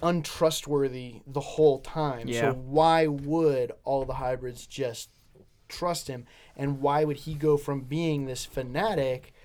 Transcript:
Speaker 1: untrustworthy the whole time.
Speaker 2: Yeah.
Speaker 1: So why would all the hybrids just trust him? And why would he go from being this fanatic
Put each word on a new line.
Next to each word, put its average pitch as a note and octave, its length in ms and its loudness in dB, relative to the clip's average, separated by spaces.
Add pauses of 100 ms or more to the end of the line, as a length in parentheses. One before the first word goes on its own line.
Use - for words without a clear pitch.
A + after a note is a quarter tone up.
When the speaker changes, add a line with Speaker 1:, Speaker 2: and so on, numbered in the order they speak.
Speaker 1:
untrustworthy C#3+ 1200 0
the C#3 140 -6
whole D3+ 380 4
time. C3 500 -4
Speaker 2:
Yeah. A#2 140 0
Speaker 1:
So G#2+ 100 4
why D#3 540 4
would C#3+ 680 0 (120)
all C3+ 200 0
the C3+ 100 -6
hybrids B2+ 520 -6
just A#2+ 420 -6 (600)
trust E3+ 400 -4
him? B2 180 -10 (280)
And C#3 280 -4
why D3 220 4
would D3 140 0
he D#3 160 -10
go D3 220 4
from C#3+ 240 -2
being D3 460 -2
this B2+ 180 -6
fanatic C3+ 880 -2 (120)